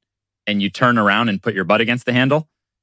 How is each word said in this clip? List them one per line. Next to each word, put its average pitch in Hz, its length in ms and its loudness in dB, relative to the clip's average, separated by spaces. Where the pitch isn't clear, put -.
and 104 160 -2
you 98 60 -2
turn 120 280 0
around 107 320 2
and 98 140 -4
put 113 100 -4
your 95 100 -4
butt 101 180 0
against 123 240 -2
the 120 80 -2
handle 135 360 0